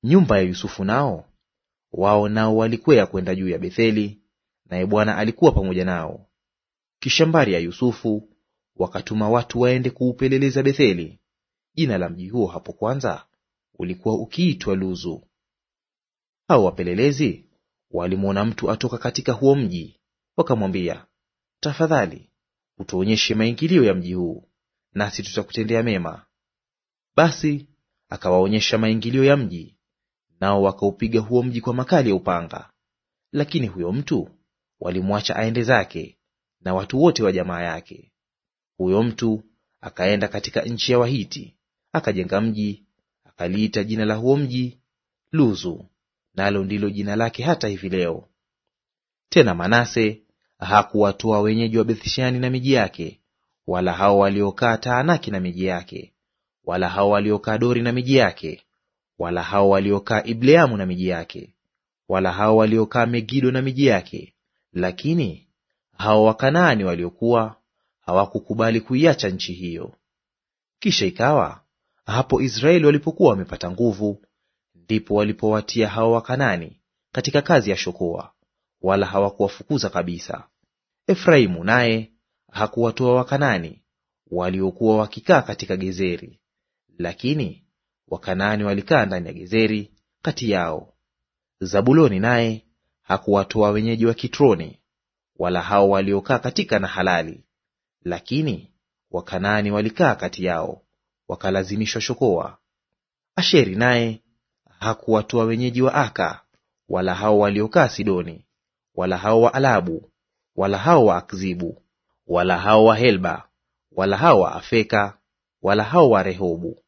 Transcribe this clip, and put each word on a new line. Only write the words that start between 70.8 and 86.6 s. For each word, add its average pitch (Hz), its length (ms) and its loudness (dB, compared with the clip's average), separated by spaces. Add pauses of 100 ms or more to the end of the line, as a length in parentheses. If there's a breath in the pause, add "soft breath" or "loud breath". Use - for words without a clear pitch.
ikawa, 113 540 0 (460)
hapo 123 340 0
Israeli 147 460 2
walipokuwa 147 440 4
wamepata 90 400 -4
nguvu, 104 520 -2 (520)
ndipo 104 400 -4
walipowatia 107 760 0
hao 113 240 0
Wakanaani 113 680 -2 (320)
katika 139 300 -2
kazi 117 280 2
ya 92 60 0
shokoa, 90 560 -6 (500)
wala 98 240 2
hawakuwafukuza 101 840 -2
kabisa. 87 580 -8 (580)
Efraimu 127 580 4
naye 113 480 0 (380)
hakuwatoa 117 640 0
Wakanaani 123 680 -2 (480)
waliokuwa 95 640 0
wakikaa 113 460 2
katika - 340 -8
Gezeri, 92 640 -6 (580)